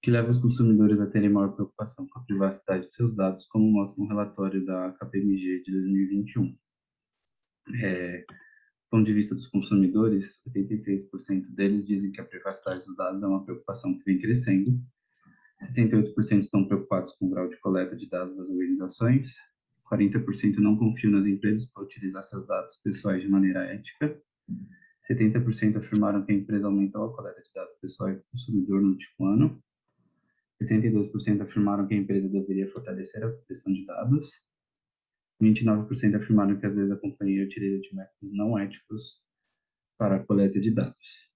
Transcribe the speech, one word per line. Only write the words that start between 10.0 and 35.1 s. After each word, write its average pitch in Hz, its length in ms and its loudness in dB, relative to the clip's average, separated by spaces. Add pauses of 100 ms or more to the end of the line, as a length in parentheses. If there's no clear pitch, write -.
oitenta 98 300 -4
e 107 40 -2
seis 98 260 -4
por 95 160 -14
cento 95 320 -4
deles 101 340 0
dizem 98 240 -2
que 98 100 -14
a 95 40 -12
privacidade 92 600 -10
dos 92 120 -16
dados 92 260 -4
é 101 60 -4
uma 95 160 0
preocupação 92 520 -6
que - 80 -18
vem 92 140 2
crescendo, 113 580 2 (800)
sessenta 123 380 0
e 110 60 6
oito - 160 -2
por 104 80 2
cento 101 180 2
estão 98 240 0
preocupados 95 460 -2
com - 140 -4
o 92 40 0
grau 92 180 -2
de 87 120 -12
coleta 92 340 0
de - 140 -14
dados 92 280 -6
das 92 120 -12
organizações, 120 880 0 (480)
quarenta 107 340 2
por - 160 -2
cento 104 260 2
não 104 160 6
confiam 107 360 2
nas 101 140 4
empresas 104 400 0
para - 180 -14
utilizar 95 400 -10
seus 95 200 -12
dados 95 380 -6
pessoais 95 400 -2
de 101 60 -6
maneira 95 380 4
ética, - 540 -6 (840)
setenta 117 340 2
por 120 140 0
cento 107 240 0
afirmaram 101 480 0
que 104 60 2
a - 20 4
empresa 101 320 0
aumentou 98 380 0
a - 100 -8
coleta - 260 -12
de - 140 -20
dados 92 200 -12
pessoais 95 440 -8
do - 140 -20
consumidor 101 500 0
no 101 60 4
último - 380 -2
ano, 117 360 2 (960)
sessenta 110 280 2
e 110 60 2
dois 104 160 2
por 107 120 -6
cento 104 220 0
afirmaram 101 440 0
que 104 80 -2
a - 20 4
empresa 98 320 0
deveria 98 420 -2
fortalecer - 540 -10
a - 40 0
proteção - 440 -6
de - 120 -4
dados, 123 460 0 (1080)